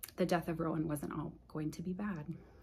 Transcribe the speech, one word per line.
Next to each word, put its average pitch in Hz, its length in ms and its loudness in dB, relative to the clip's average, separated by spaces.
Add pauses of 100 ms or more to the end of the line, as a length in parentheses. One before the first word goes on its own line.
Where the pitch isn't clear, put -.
(160)
the 180 100 6
death 175 220 4
of 165 120 0
Rowan 160 260 2
wasn't 147 260 -2
all 160 200 -2 (160)
going 156 240 -2
to 175 100 -8
be 185 120 -2
bad. 185 320 -2 (360)